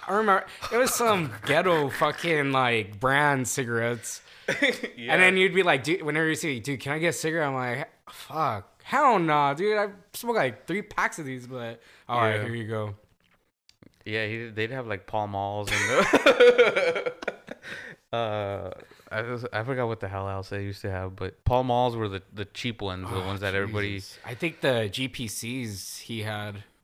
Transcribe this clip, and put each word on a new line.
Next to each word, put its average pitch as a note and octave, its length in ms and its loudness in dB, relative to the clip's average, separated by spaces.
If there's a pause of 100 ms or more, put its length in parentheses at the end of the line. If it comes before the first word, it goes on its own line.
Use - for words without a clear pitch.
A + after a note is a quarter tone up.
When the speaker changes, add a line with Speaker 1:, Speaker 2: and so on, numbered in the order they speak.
Speaker 1:
I F3+ 60 -2
remember G#3 320 4 (260)
it A3+ 60 2
was B3 160 4
some G3 440 2
Speaker 2:
<laughs> G#2+ 60 -14
Speaker 1:
ghetto D#3 460 4
fucking, D3 600 2
like, A2+ 460 2
brand C3+ 480 4
cigarettes. A#2 760 -2 (260)
Speaker 2:
<laughs> - 140 -2 (340)
Yeah. A#2+ 180 -4
Speaker 1:
And F3 80 8
then F#3 140 8
you'd F#3 180 4
be F#3 80 4
like, D3+ 220 4
"Dude," E3 180 0
whenever D#3 260 0
you D#3+ 60 2
see, D3 260 -4
"Dude, C3 200 -6
can C#3 120 -4
I D3+ 60 -2
get E3 100 0
a D#3+ 40 0
cigarette?" D#3+ 360 0
I'm C3+ 60 -2
like, B2+ 340 -4 (220)
"Fuck, C3+ 720 -6
hell C4 360 4
nah, D3 360 4
dude. G#3 240 0
I G#3 100 0 (260)
smoked, A#3+ 220 -2
like, C3 300 0
three F#3+ 160 -2
packs - 380 -4
of D#3 40 -8
these, B2+ 220 -10
but A#2+ 340 -10 (280)
all A#2+ 120 2
right, A2 160 4
Speaker 2:
Yeah. G#2+ 80 -2
Speaker 1:
here A#2 120 -4
you A2+ 100 -6
go." G#2+ 280 -4 (1080)
Speaker 2:
Yeah, A2 220 -2
he, A2+ 220 -6
they'd A2 240 -4
have, C3 160 -6
like, G2 180 -6
Pall G#2+ 220 -2
Malls G2+ 420 -4
and - 100 0
the G3+ 1300 4 (1000)
<laughs> - 0 -
uh, G#2 580 -4 (400)
I A2 120 -4
was, A#2+ 300 -6
I G#2+ 120 -2
forgot B2+ 220 -2
what A2+ 140 -4
the G2 80 -4
hell G2 200 -4
else G2 220 -6
they G2+ 140 -4
used G2 180 -8
to G2+ 80 -4
have, F#2 260 -6
but F#2+ 280 -8
Pall B2+ 200 4
Malls B2 320 2
were A2 120 0
the, F#2+ 140 -6 (100)
the G2+ 120 -8
cheap - 380 -8
ones, F#2 280 -6
the F#2+ 60 -4
Speaker 1:
Oh, F#2 100 -4
Speaker 2:
ones G2 140 -4
that G2 140 -2
everybody G2+ 400 -2
Speaker 1:
Jesus. G2 300 -12
I A#2+ 100 -12
think E3 260 -6
the A#2 300 2
G C3 180 -4
P A#2+ 200 -8
Cs A2+ 680 -8
he A2+ 240 -8
had. G#2 420 -8 (200)